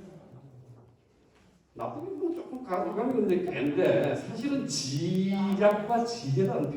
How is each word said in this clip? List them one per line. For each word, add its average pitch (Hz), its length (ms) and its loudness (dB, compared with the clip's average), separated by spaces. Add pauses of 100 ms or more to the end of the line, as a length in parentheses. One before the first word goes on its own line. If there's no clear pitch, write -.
(1700)
나쁘게 - 360 -8
보면 - 240 -2
조금 - 300 -10
가감이 208 580 -2
있는데 180 280 2
꽤인데 143 640 2
사실은 247 520 -2
지략과 196 1400 2
지혜라는 151 720 0